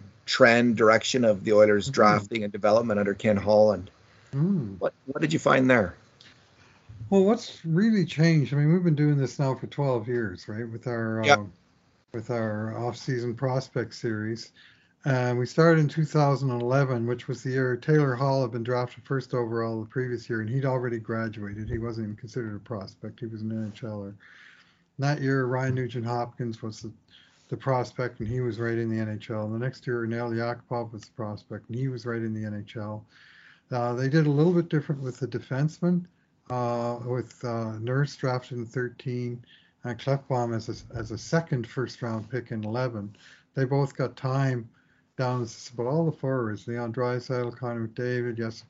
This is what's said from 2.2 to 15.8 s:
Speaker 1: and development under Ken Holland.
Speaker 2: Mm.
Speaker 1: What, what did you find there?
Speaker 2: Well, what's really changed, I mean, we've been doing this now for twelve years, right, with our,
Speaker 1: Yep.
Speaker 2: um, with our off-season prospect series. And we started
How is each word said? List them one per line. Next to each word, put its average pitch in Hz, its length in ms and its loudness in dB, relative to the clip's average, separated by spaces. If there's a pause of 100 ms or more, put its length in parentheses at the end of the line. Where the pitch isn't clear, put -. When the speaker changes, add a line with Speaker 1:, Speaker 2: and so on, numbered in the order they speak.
Speaker 1:
and 104 100 -6
development 107 460 4
under 101 160 0
Ken 104 220 2
Holland. 104 520 4 (460)
Speaker 2:
Mm. 139 440 0
Speaker 1:
What, - 140 -2 (140)
what 135 120 -6
did 156 140 0
you - 60 2
find 135 280 4
there? 113 280 4 (1120)
Speaker 2:
Well, 196 140 6
what's 220 420 0
really 190 400 4
changed, 151 480 4
I 143 40 2
mean, 147 140 4
we've 180 120 4
been 170 100 4
doing 147 240 4
this 131 220 -2
now 135 160 2
for 120 100 -12
twelve 123 420 -2
years, 113 400 -4
right, 113 220 -8
with 117 160 -10
our, 113 400 -2
Speaker 1:
Yep. - 140 6
Speaker 2:
um, 98 140 -10 (600)
with 113 160 -8
our 110 480 -4
off-season 120 560 -4
prospect 131 640 -4
series. 110 560 -6 (560)
And 123 300 2
we 123 80 0
started 160 360 4